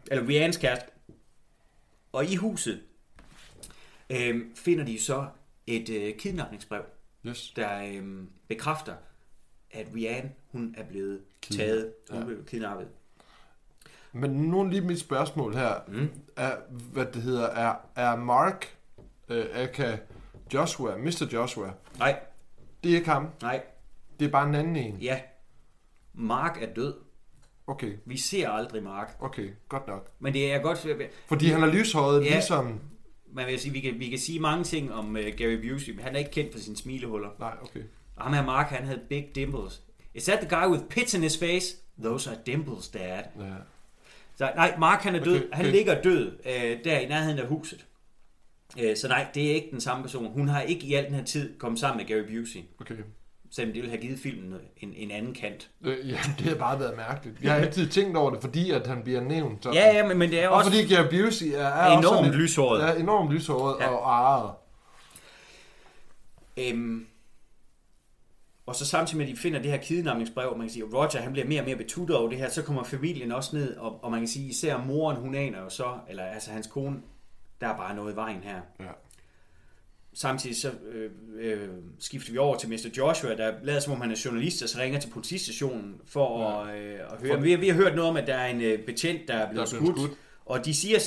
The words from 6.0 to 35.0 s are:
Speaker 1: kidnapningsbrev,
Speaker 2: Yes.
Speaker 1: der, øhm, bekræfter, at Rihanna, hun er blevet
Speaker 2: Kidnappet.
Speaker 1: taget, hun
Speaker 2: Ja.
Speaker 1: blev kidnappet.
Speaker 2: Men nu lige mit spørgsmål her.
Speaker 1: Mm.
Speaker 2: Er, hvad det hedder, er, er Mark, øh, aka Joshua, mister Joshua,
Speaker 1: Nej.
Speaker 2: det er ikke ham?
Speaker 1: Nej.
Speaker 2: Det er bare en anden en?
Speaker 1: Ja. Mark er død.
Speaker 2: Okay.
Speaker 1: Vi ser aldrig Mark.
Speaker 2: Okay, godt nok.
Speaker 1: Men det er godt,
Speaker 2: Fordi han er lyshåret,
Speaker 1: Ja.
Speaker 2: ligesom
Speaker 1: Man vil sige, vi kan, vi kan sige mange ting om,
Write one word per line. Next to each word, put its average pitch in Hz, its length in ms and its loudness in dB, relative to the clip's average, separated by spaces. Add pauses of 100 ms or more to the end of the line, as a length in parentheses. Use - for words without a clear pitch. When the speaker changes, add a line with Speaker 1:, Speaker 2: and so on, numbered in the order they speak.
Speaker 1:
kidnapningsbrev, 117 640 -8 (440)
Speaker 2:
Yes. - 300 -12
Speaker 1:
der, 101 320 -4
øhm, 95 400 -10 (200)
bekræfter, 113 460 -4 (760)
at 110 240 -12
Rihanna, 117 360 -6 (220)
hun 117 260 -8
er 110 60 -12
blevet 98 360 -8 (220)
Speaker 2:
Kidnappet. 104 260 -4
Speaker 1:
taget, 110 240 0 (180)
hun 117 100 -8
Speaker 2:
Ja. 117 60 -6
Speaker 1:
blev 113 200 -10
kidnappet. 101 420 -8 (1200)
Speaker 2:
Men 135 180 -2
nu 160 380 2
lige 190 120 0
mit 175 200 -2
spørgsmål 139 540 -2
her. 120 200 0 (140)
Speaker 1:
Mm. 123 220 -2 (260)
Speaker 2:
Er, 131 200 -2 (140)
hvad 123 440 -4
det 117 80 -6
hedder, 120 240 0
er, 117 280 0 (220)
er 120 200 2
Mark, 131 600 2 (520)
øh, 117 240 0
aka 123 440 -2 (580)
Joshua, 131 420 0
mister 147 360 -2
Joshua, 117 380 -2 (280)
Speaker 1:
Nej. 135 200 2 (640)
Speaker 2:
det 170 80 6
er 170 40 8
ikke 165 140 0
ham? 147 180 2 (140)
Speaker 1:
Nej. 127 200 -4 (580)
Speaker 2:
Det 147 60 4
er 143 40 0
bare 143 180 4
en 147 60 2
anden 160 220 2
en? 110 200 -4
Speaker 1:
Ja. 127 240 -4 (920)
Mark 127 480 -2
er 104 120 -8
død. 131 200 -2 (720)
Speaker 2:
Okay. 131 260 -6 (120)
Speaker 1:
Vi 127 140 -8
ser 170 320 0
aldrig 107 320 -4
Mark. 98 380 -10
Speaker 2:
Okay, 120 300 -6 (180)
godt 135 200 -8
nok. 98 300 -10
Speaker 1:
Men 139 160 -2
det 139 180 2
er 139 60 2
godt, 156 280 0 (400)
Speaker 2:
Fordi 151 200 4
han 160 160 6
er 160 40 8
lyshåret, 143 580 6
Speaker 1:
Ja. 147 60 4
Speaker 2:
ligesom 135 500 2 (520)
Speaker 1:
Man 127 140 -6
vil 127 140 -4
sige, 139 120 -6
vi 135 80 -4
kan, 127 200 -4
vi 127 100 -6
kan 127 80 -4
sige 160 220 -4
mange 156 240 2
ting 143 280 -2
om, 107 240 -6